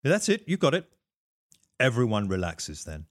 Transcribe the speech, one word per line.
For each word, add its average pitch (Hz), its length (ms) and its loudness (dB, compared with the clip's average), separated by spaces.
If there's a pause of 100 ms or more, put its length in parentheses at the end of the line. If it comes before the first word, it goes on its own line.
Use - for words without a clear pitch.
Yeah, 139 100 0
that's 208 180 0
it, 220 180 0
you 175 80 -2
got 156 180 2
it. 185 160 -4 (880)
Everyone 113 520 2
relaxes 85 560 -4
then. 78 260 -12